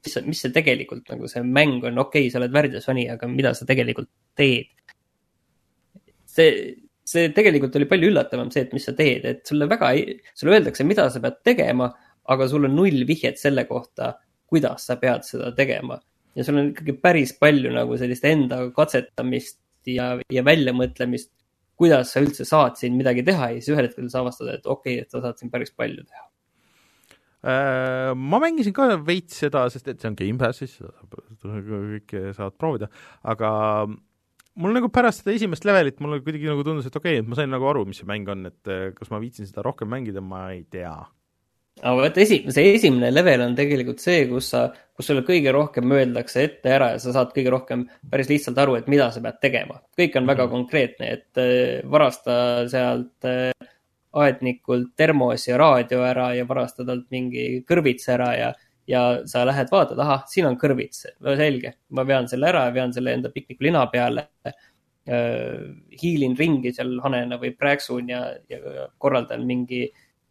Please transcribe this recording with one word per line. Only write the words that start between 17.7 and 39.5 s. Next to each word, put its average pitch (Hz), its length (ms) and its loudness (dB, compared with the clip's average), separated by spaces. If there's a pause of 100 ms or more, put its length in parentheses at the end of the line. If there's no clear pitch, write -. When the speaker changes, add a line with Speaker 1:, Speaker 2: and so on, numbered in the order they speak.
Speaker 1:
nagu 123 240 -4
sellist 123 280 -4
enda 135 440 2
katsetamist 127 880 -2 (300)
ja, 123 240 -4 (160)
ja 127 180 -2
väljamõtlemist, 127 840 0 (480)
kuidas 147 340 6
sa 135 80 4
üldse 143 240 0
saad 147 320 4
siin 123 180 -2
midagi 127 300 2
teha 156 260 2
ja 117 60 -8
siis - 160 -2
ühel 131 160 2
hetkel - 180 -10
sa 127 140 -4
avastad, 123 320 -6
et - 160 -10
okei, 127 320 -4
et - 100 -16
sa 127 80 -6
saad 120 220 -8
siin 120 100 -10
päris 120 220 -8
palju - 320 -8
teha. - 160 -20 (1200)
Speaker 2:
Äh, 131 720 -2
ma 139 260 0
mängisin 311 320 0
ka 269 140 2 (100)
veits 170 400 -4
seda, 143 320 0
sest 127 220 -12
et - 100 -10
see 113 80 -6
on 107 80 -6
Game 110 240 -4
Passis, 123 380 -4
seda - 100 -18
saab, - 280 -20 (500)
kõike 104 540 -8 (120)
saad 98 240 -10
proovida, 123 300 -4 (340)
aga 110 280 -2 (1080)
mul 190 160 0
nagu 240 160 0
pärast 240 320 2
seda 202 140 -2
esimest 202 320 -2
levelit 175 340 2
mulle 147 240 -4
kuidagi 151 240 -6
nagu 143 160 -2
tundus, 151 240 -4
et - 80 -8
okei, 151 240 0
et 107 80 -4
ma 117 80 -6
sain 143 160 -2
nagu 131 160 -2
aru, 143 160 0
mis 95 160 -12
see 95 80 -16
mäng 104 240 -6
on, 95 160 -10
et, - 160 -20
äh, 95 220 -6 (100)
kas - 160 -14
ma 107 80 -6
viitsin 117 240 -12
seda 98 160 -12